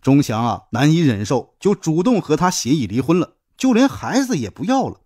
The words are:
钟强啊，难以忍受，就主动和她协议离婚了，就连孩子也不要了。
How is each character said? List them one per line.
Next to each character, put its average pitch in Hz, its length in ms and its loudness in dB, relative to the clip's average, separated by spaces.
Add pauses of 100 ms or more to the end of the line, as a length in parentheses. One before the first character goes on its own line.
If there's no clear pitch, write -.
钟 139 220 4
强 117 240 -2
啊， 104 240 -4
难 143 240 2
以 170 60 2
忍 107 260 0
受， 123 320 -4
就 196 160 0
主 160 260 -2
动 220 220 0
和 156 140 0
她 180 120 0
协 - 220 -4
议 143 160 0
离 107 140 -4
婚 160 180 0
了， - 160 -4 (220)
就 262 160 0
连 247 160 4
孩 208 340 -2
子 240 160 -2
也 110 100 -6
不 127 180 -10
要 254 200 0
了。 110 200 -10